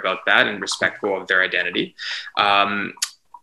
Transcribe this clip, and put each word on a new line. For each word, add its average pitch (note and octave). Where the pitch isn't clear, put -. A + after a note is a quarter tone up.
about F#2+
that A2+
and G2+
respectful F#2+
of F#2
their F#2
identity. F2+
Um, G2+